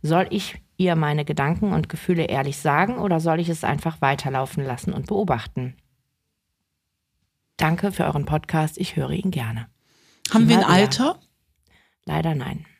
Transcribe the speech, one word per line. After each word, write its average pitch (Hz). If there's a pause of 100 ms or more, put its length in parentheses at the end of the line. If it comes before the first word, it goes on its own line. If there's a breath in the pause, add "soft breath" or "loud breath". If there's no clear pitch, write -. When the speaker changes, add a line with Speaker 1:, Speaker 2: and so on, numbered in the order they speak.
Speaker 1:
Soll 165
ich - (220)
ihr 180
meine 151
Gedanken 156
und 156
Gefühle 165
ehrlich 139
sagen 180
oder 175
soll 165
ich 170
es 160
einfach 147
weiterlaufen 135
lassen 127
und 139
beobachten? 135 (1800)
Danke 165
für -
euren 147
Podcast, 156
ich -
höre 139
ihn 190
gerne. 117 (680)
Speaker 2:
Haben 220
Speaker 1:
Die 220
Speaker 2:
wir 226
ein 196
Speaker 1:
Maria. 180
Speaker 2:
Alter? 269 (840)
Speaker 1:
Leider 160
nein. - (140)